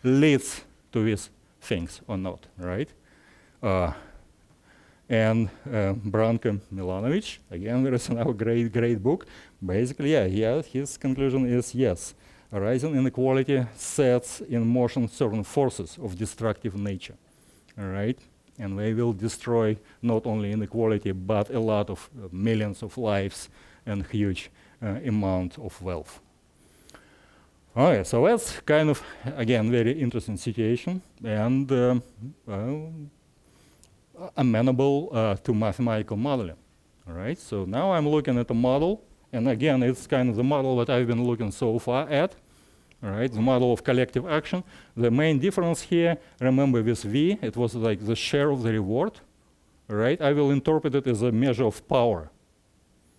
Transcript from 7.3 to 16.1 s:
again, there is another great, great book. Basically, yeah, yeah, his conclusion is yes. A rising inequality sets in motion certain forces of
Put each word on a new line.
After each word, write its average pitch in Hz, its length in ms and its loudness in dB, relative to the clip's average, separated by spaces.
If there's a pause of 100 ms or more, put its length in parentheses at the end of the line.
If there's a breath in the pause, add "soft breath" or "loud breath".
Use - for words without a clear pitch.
again, 113 320 -2
there 131 100 2
is 120 140 -2
another 117 240 0
great, 117 400 0
great 117 280 2
book. 131 260 0 (380 loud breath)
Basically, 123 500 0
yeah, 117 100 4
yeah, 110 360 0
his 143 360 -6
conclusion 135 500 0
is 123 260 0
yes. 120 420 -2 (360 soft breath)
A 101 100 -4
rising 131 360 0
inequality 131 680 2 (120)
sets - 640 0
in 117 260 -2
motion 120 400 2
certain 110 380 -2
forces 120 580 -2
of 95 160 -8